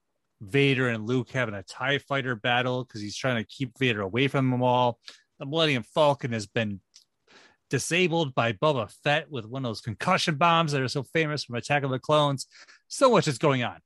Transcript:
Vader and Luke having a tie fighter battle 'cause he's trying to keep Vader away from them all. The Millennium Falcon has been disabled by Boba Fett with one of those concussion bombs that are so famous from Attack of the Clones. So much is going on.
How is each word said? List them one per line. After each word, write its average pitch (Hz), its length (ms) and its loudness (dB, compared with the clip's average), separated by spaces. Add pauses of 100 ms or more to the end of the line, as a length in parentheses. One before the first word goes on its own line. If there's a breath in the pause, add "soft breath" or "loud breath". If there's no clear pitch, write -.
(400)
Vader 131 480 2
and 113 180 -4
Luke 123 260 -2
having 113 240 -4
a 98 80 -10
tie 135 340 -4
fighter 131 400 -4
battle 127 480 0
'cause 107 160 -12
he's 104 160 -10
trying 123 260 -2
to - 60 -12
keep - 280 -8
Vader 120 220 0
away 110 300 0
from 131 200 0
them 123 140 0
all. 123 340 2 (420 loud breath)
The 151 60 -12
Millennium 143 380 0
Falcon 143 480 2
has 107 160 -4
been 104 320 -2 (920 soft breath)
disabled 160 640 0
by 117 200 0
Boba 127 380 0 (120)
Fett 151 260 0
with 123 160 -10
one 131 200 -8
of 117 40 -4
those 107 120 -8
concussion 165 540 -2
bombs 165 360 2
that 139 100 0
are 127 60 -2
so 135 160 -4
famous 151 400 -2
from 120 120 -10
Attack 143 280 -2
of 135 80 -2
the 131 80 -2
Clones. 147 480 0 (400 loud breath)
So 262 240 4
much 185 160 4
is 135 100 -2
going 135 260 2
on. 98 220 -6